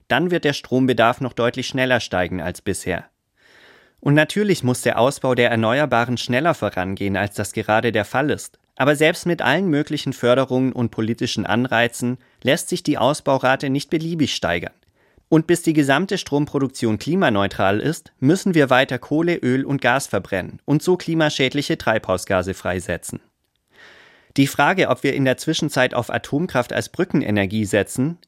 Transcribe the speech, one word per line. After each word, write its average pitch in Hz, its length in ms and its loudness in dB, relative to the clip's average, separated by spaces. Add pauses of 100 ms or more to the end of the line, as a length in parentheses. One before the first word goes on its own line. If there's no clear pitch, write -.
dann 156 220 2
wird 170 140 0
der 143 100 2
Strombedarf 127 680 2
noch 131 120 -6
deutlich 120 340 -2
schneller 131 340 0
steigen 90 400 -2
als 87 220 -6
bisher. 90 420 -4 (960)
Und 143 140 2
natürlich 170 480 2
muss 123 200 0
der - 180 0
Ausbau 131 340 2
der 120 160 4
Erneuerbaren 120 680 2
schneller 143 380 0
vorangehen, 98 600 -4
als 101 180 -2
das - 180 -6
gerade 110 380 0
der 104 140 0
Fall 135 260 -2
ist. - 280 -8 (200)
Aber 135 160 4
selbst 156 300 2
mit 175 160 -2
allen 170 280 0
möglichen 147 440 -2
Förderungen 127 600 2
und 120 180 -2
politischen 113 560 -4
Anreizen 120 720 0 (240)
lässt 143 260 0
sich 175 140 -4
die 147 160 0
Ausbaurate 135 720 0
nicht 139 180 -4
beliebig 160 460 -2
steigern. 87 400 -4 (560)
Und 156 160 4
bis 170 160 2
die 165 100 2
gesamte 151 460 2
Stromproduktion 135 800 -2
klimaneutral 107 840 0
ist, - 400 -4
müssen 175 340 2
wir 147 140 4
weiter 127 300 2
Kohle, 170 380 0
Öl 127 280 0
und 139 160 -2
Gas 127 280 0
verbrennen 95 580 -4
und 143 160 2
so 180 160 2
klimaschädliche 147 800 0
Treibhausgase 95 760 0
freisetzen. 90 680 -6 (1160)
Die 139 100 6
Frage, 151 440 2
ob 127 120 -2
wir 135 120 0
in 139 100 0
der 127 140 2
Zwischenzeit 147 560 0
auf 120 160 -2
Atomkraft 135 640 -2
als - 160 -4
Brückenenergie 107 760 0
setzen, 117 640 0